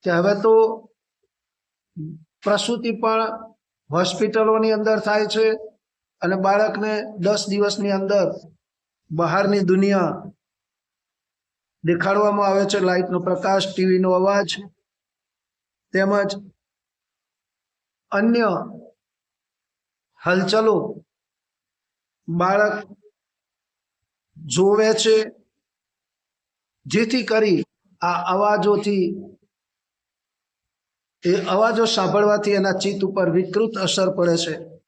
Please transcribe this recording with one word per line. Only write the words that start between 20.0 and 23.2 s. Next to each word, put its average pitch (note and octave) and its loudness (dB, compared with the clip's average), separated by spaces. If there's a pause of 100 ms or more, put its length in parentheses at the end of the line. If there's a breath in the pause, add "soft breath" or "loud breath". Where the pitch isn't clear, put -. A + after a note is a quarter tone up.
હલચલો F#3+ 0 (1200)
બાળક G3+ 0 (1500)